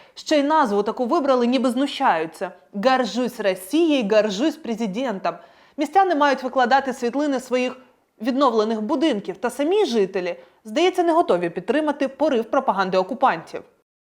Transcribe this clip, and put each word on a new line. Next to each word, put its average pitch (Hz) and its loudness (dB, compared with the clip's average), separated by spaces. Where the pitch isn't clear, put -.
Ще 311 0
й 269 2
назву 262 2
таку 233 -4
вибрали, 262 2
ніби 254 0
знущаються. 208 -2
«Горжусь 247 0
Росією, 240 0
горжусь 214 2
президентом». 214 -4
Містяни 339 2
мають 277 2
викладати 262 2
світлини 262 -2
своїх 254 -2
відновлених 226 0
будинків, 220 -2
та 247 -4
самі 349 0
жителі, 190 -2
здається, 349 0
не 339 2
готові 180 2
підтримати 277 -2
порив 269 -2
пропаганди 196 0
окупантів. 185 -2